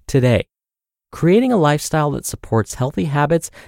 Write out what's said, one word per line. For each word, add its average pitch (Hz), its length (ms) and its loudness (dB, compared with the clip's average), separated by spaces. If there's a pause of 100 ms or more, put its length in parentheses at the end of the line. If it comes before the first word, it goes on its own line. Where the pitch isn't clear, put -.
today. 123 380 2 (680)
Creating 233 420 2
a 214 40 2
lifestyle 147 540 0
that - 140 -8
supports - 480 -4
healthy 151 320 -4
habits 147 440 -2 (180)